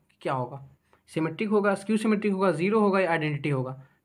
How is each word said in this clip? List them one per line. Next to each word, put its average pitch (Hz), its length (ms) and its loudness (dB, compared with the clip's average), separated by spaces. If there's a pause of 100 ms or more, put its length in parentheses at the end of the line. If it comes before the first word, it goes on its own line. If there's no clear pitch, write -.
(220)
क्या 156 120 -2
होगा, 131 440 -8 (300)
सिमेट्रिक 160 420 -4
होगा, 202 260 2
स्क्यू 214 220 -2
सिमेट्रिक 214 360 0
होगा, 190 180 2
ज़ीरो 185 280 2
होगा 196 200 4
या 180 120 2
आइडेंटिटी 151 380 -2
होगा, 131 340 -4 (220)